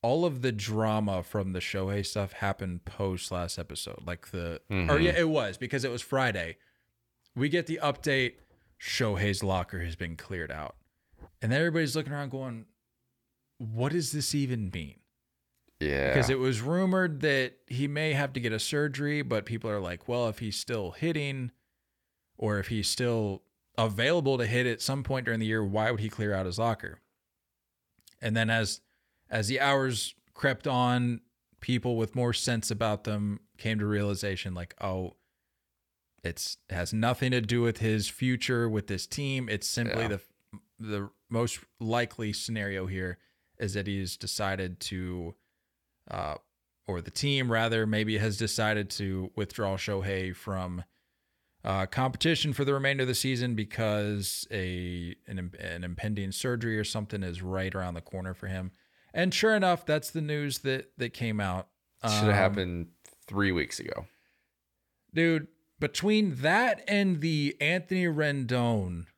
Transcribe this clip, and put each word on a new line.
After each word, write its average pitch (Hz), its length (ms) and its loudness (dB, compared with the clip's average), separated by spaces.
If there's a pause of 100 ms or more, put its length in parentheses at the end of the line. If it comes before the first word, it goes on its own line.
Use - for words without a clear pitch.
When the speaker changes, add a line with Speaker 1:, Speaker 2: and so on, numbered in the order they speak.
Speaker 1:
all 139 240 4
of 139 160 0
the 127 100 2
drama 107 720 0
from 95 300 -2
the 90 60 -2
Shohei 98 460 -2
stuff 98 280 -2
happened 95 520 -4
post 95 460 -4
last 87 280 -4
episode. - 460 -10
Like 87 260 -10
the, 85 380 -6
or 104 40 -2
Speaker 2:
Mm-hmm. 101 300 4
Speaker 1:
yeah, 175 140 6
it 165 120 4
was 120 280 0
because 127 260 -2
it 131 80 0
was 120 100 -6
Friday. 101 560 0 (800)
We 139 140 2
get 156 180 2
the 156 160 -4
update, 139 520 2 (440)
Shohei's 101 640 0
locker 95 380 0
has 85 140 -4
been 85 200 -6
cleared 82 360 -8
out. 73 240 -10 (680)
And 113 120 0
everybody's 156 420 2
looking 143 180 -4
around 143 180 -6
going, 127 340 -8 (920)
"What 117 340 0
does 160 220 0
this 147 220 -2
even 123 380 0
mean?" 78 260 -8 (840)
Speaker 2:
Yeah. 69 320 2
Speaker 1:
Because - 160 4
it 135 100 2
was 127 220 2
rumored 175 600 2
that 139 340 2 (120)
he 135 200 -2
may 156 260 0
have 139 200 0
to 135 60 -2
get 117 140 0
a 110 60 -2
surgery, 147 640 0
but 113 240 0
people 113 240 -4
are 104 120 0
like, 90 260 -6
"Well, 120 220 2
if 104 100 -8
he's 107 180 -4
still 104 340 -4
hitting 139 600 -2 (880)
or 107 220 0
if 95 100 -4
he's 107 180 0
still 113 560 0 (340)
available 131 600 2
to 120 80 2
hit 123 200 2
at 120 160 0
some 135 220 -2
point 131 220 -2
during 113 160 0
the 110 40 0
year, 110 180 2
why 107 280 2
would 113 100 0
he 110 80 -2
clear 104 240 -2
out 95 120 0
his 90 140 -4
locker?" 113 400 -2 (1200)
And 113 140 0
then 113 140 2
as, 113 320 0 (480)
as 110 200 0
the 127 120 0
hours 135 540 2 (180)
crept - 340 0
on, 123 540 2 (400)
people 123 360 0
with 110 180 0
more 120 180 2
sense 117 380 0
about 107 340 0
them 104 340 -2 (180)
came 110 220 0
to 104 60 0
realization, 101 680 0
like, 87 280 -8
"Oh, 92 340 -4 (1080)
it's, - 360 -6 (120)
has 90 220 -2
nothing 120 400 2
to 123 80 2
do 120 220 2
with 117 160 2
his 110 320 2
future 123 580 0
with 107 200 0
this 95 200 -4
team. 135 400 -4
It's 107 220 -4
simply 117 320 0
Speaker 2:
Yeah. 117 80 0
Speaker 1:
the, 101 120 -2 (560)
the 104 320 -6 (200)
most 117 300 0 (200)
likely 113 540 0
scenario 101 540 -4
here 92 320 -4 (380)
is 98 180 -4
that 98 120 -2
he's 98 300 -4
decided 95 640 -4
to, 90 540 -6 (760)
uh, 76 240 -4 (520)
or 92 120 -2
the - 120 -10
team, 135 380 2
rather, 113 380 2
maybe 107 300 2
has 104 200 2
decided 107 540 0
to 95 460 -4
withdraw 98 400 -2
Shohei 95 580 -2
from, 90 480 -4 (800)
uh, 95 220 0
competition 139 640 0
for 135 140 0
the 139 80 2
remainder 139 300 2
of 127 40 0
the 123 80 0
season 123 400 0
because 104 960 0
a, 90 640 -4 (120)
an 98 120 -6
im-, 90 180 -6
an 87 280 -6
impending 98 480 -4
surgery 117 440 -2
or 107 60 0
something 101 400 -4
is 90 180 -4
right 95 320 -2
around 92 200 -4
the 85 80 -8
corner 92 320 -8
for 98 140 -10
him." 92 240 -4 (420)
And 175 200 2
sure 220 220 6
enough, 180 300 4
that's 151 260 0
the 160 100 -2
news 147 380 -2
that, 131 380 -2
that 120 160 -2
came 110 260 0
out. 92 280 -2 (360)
Speaker 2:
Shoulda 107 260 4
Speaker 1:
Um, 101 40 8
Speaker 2:
happened 92 540 2 (400)
three 98 240 2
weeks 82 280 0
ago. - 260 -8 (1080)
Speaker 1:
Dude, 160 340 4 (320)
between 196 600 2
that 202 460 4
and 196 340 4
the 147 380 2
Anthony 180 460 2
Rendon. 120 1000 2 (120)